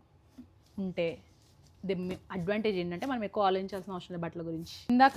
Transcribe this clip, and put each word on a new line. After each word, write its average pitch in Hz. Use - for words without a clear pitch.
ఉంటే 180
ది 180
అడ్వాంటేజ్ 202
ఏంటంటే 175
మనం 247
ఎక్కువ 202
ఆలోచించాల్సిన 190
అవసరం 180
లేదు 175
బట్టల 170
గురించి. 165
ఇందాక 262